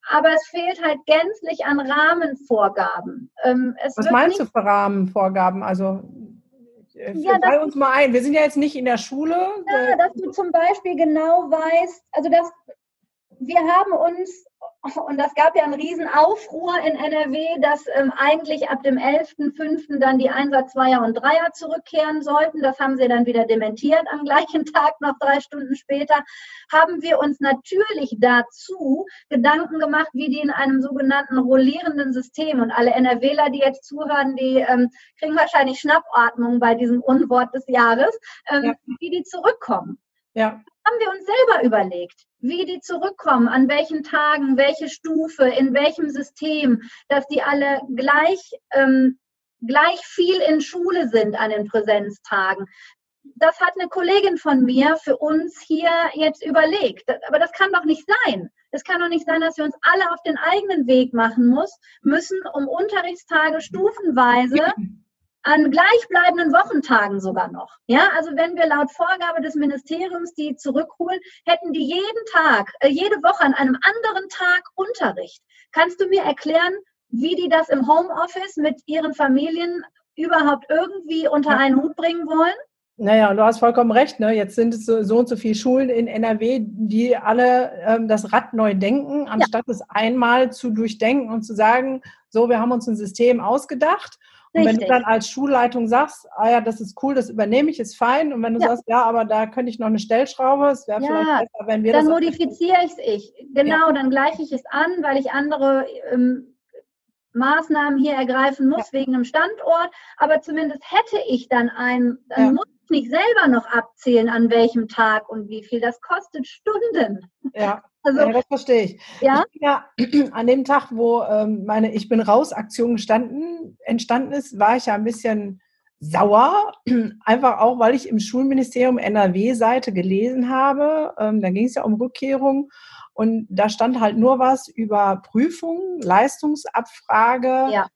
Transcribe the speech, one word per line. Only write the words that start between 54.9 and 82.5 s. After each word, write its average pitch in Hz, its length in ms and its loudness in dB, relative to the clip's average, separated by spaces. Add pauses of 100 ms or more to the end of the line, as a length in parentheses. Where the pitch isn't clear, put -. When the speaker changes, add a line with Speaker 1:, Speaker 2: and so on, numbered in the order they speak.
Speaker 1:
für 285 220 0
uns 311 420 -2
hier 330 300 -2 (240)
jetzt 311 300 -2
überlegt. 311 640 0
Das, 254 120 -4 (100)
aber 294 100 2
das 330 140 0
kann 392 200 0
doch 359 120 0
nicht 302 220 -2 (180)
sein. 196 240 -4 (220)
Es 285 120 -8
kann 359 180 -4
doch 349 80 -2
nicht 330 180 -4
sein, 320 160 0
dass 320 160 -4
wir 302 60 -2
uns 302 180 -4
alle 349 300 2
auf 339 100 -8
den 302 160 -4
eigenen 359 480 -2
Weg 254 260 4
machen 233 340 2
muss, 294 320 0 (240)
müssen, 349 360 -2 (160)
um 277 120 -4
Unterrichtstage 339 960 -2
stufenweise 254 960 0
Speaker 2:
Ja. 330 160 2 (720)
Speaker 1:
an 302 280 4
gleichbleibenden 349 800 4
Wochentagen 233 680 2
sogar 185 300 -4
noch. - 360 -16
Ja, 302 300 4
also 330 200 -4
wenn 339 200 0
wir 339 100 2
laut 294 260 0
Vorgabe 349 500 -2
des 311 120 -8
Ministeriums 339 800 -4
die 302 220 -8
zurückholen, 330 640 -6 (260)
hätten 339 260 0
die 269 120 -4
jeden 403 480 -6
Tag, 233 480 2
äh, 269 80 4
jede 381 280 0
Woche 339 280 2
an 269 100 2
einem 262 280 0
anderen 415 480 -2
Tag 359 320 0 (120)
Unterricht. 320 680 -6 (300)
Kannst 349 280 0
du 381 80 0
mir 381 140 2
erklären, 330 520 -2 (360)
wie 311 260 -2
die 349 120 -2
das 320 220 2
im 269 180 0
Homeoffice 349 680 0
mit 302 300 -2
ihren 311 280 -4
Familien 320 720 -2 (320)
überhaupt 311 520 0
irgendwie 320 600 -2
unter 294 240 0
Speaker 2:
Ja. 269 40 2
Speaker 1:
einen 269 260 2
Hut 311 140 -6
bringen 339 300 -4
wollen? 320 280 2 (480)